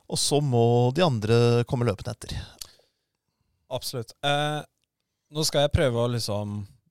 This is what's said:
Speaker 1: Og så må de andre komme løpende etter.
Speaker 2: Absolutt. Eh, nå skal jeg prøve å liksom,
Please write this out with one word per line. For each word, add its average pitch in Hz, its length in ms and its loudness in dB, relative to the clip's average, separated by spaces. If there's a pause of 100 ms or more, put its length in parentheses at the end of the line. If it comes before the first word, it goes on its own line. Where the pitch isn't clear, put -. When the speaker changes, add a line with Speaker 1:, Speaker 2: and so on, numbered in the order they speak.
Speaker 1:
Og 160 120 -4
så 143 180 0
må 120 560 4
de 175 80 2
andre 117 340 2 (300)
komme 120 180 -2
løpende 117 300 -4
etter. - 220 -12 (1300)
Speaker 2:
Absolutt. 123 420 -8 (100)
Eh, 147 380 -2 (720)
nå 151 140 -4
skal 143 200 2
jeg 147 100 -2
prøve 120 300 2
å 123 80 0
liksom, 104 480 -4 (300)